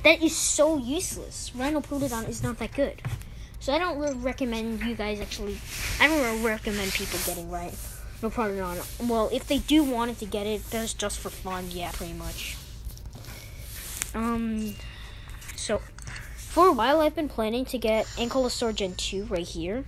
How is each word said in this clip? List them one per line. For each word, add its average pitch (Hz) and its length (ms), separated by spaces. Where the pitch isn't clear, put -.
That 330 180
is 311 120
so 311 440
useless. 254 760
Rhinoprotodon 269 760
is 226 120
not 240 180
that 226 140
good. - 280
So 262 140
I 302 60
don't 339 200
really 294 160
recommend 233 680
you 233 140
guys 208 240
actually, 202 380
I 269 80
don't 302 160
really 226 220
recommend 208 480
people 190 320
getting 175 240
Rhinoprotodon. 190 1600
Well, 226 240
if 262 140
they 285 100
do 302 260
want 240 280
it - 80
to 220 60
get 202 220
it, 214 220
that's 226 240
just 202 260
for 190 100
fun, 185 420
yeah, 175 200
pretty 170 220
much. 165 420
Um, 220 640
so, - 240
for - 300
a 359 40
while 269 300
I've 302 140
been 311 120
planning 233 380
to - 120
get 220 280
Ankylosaur 240 580
Gen 196 220
two 196 300
right 180 200
here. 180 420